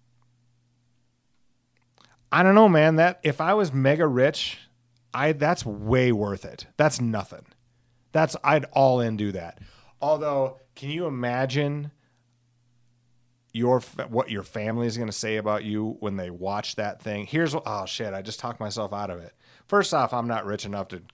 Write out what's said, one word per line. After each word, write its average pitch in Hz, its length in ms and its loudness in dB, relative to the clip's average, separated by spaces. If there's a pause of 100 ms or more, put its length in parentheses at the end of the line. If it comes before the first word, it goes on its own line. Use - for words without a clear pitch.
(2250)
I 165 120 4
don't 190 100 8
know, 214 160 10
man. 160 280 6
That, 175 260 4
if 143 180 0
I 180 140 2
was 180 180 0
mega 143 320 2
rich, 131 540 0 (560)
I, 147 160 0
that's 151 340 0
way 117 460 2
worth 101 340 -2
it. - 220 -18 (100)
That's 143 240 2
nothing. 110 440 -6 (640)
That's, 156 320 2
I'd 143 220 2
all 131 360 4
in 110 160 -2
do 104 140 -2
that. 85 260 -10 (440)
Although, 143 580 0 (160)
can 143 160 -10
you 170 160 -4
imagine 135 840 -2 (1600)
your 120 300 2
fa-, - 260 -10
what 117 220 -2
your 101 140 -6
family 113 440 -4
is 113 100 -6
gonna 110 140 -6
say 107 240 -4
about 107 300 -2
you 107 340 -4
when 101 160 -6
they 90 140 -8
watch 95 480 -8
that 104 240 -6
thing? 104 240 -8
Here's 151 280 -2
what, - 120 -6
oh 101 200 -6
shit, 104 280 -8
I 98 80 -8
just 110 180 -12
talked 120 220 -10
myself 104 320 -6
out 101 160 -6
of 87 100 -10
it. 85 140 -20 (340)
First 202 260 2
off, 127 200 0
I'm 120 140 -2
not 113 180 -4
rich 101 200 -6
enough 101 240 -8
to 90 120 -14 (120)